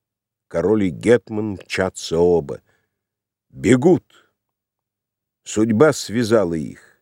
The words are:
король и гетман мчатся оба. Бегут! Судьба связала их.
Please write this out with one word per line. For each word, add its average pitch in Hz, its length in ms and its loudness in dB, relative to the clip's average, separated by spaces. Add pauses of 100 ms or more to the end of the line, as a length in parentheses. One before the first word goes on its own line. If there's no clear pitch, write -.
(520)
король 98 320 0
и 92 60 0
гетман 107 640 -2
мчатся - 680 -6
оба. 82 420 0 (880)
Бегут! 131 540 2 (1400)
Судьба 117 500 2
связала 104 600 -2
их. 71 260 -10 (200)